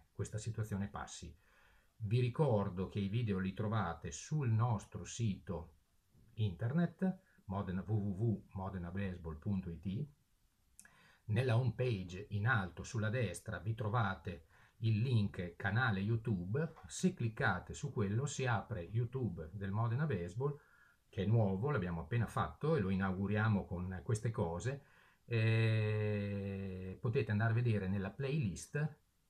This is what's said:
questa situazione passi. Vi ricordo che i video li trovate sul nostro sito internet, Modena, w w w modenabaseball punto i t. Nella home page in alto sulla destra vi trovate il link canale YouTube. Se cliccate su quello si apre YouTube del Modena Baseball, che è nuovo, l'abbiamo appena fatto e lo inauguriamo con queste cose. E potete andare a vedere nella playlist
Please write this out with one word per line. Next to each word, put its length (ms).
questa 180
situazione 520
passi. 440
Vi 240
ricordo 720
che 100
i 80
video 320
li 140
trovate 580
sul 380
nostro 560
sito 720
internet, 880
Modena, 420
w 60
w 240
w 340
modenabaseball 880
punto 300
i 100
t. 260
Nella 280
home 180
page 580
in 160
alto 360
sulla 260
destra 500
vi 140
trovate 720
il 200
link 560
canale 460
YouTube. 720
Se 280
cliccate 600
su 200
quello 320
si 200
apre 360
YouTube 720
del 180
Modena 340
Baseball, 480
che 160
è 20
nuovo, 460
l'abbiamo 300
appena 260
fatto 480
e 60
lo 80
inauguriamo 760
con 400
queste 280
cose. 520
E 1800
potete 320
andare 200
a 40
vedere 320
nella 240
playlist 840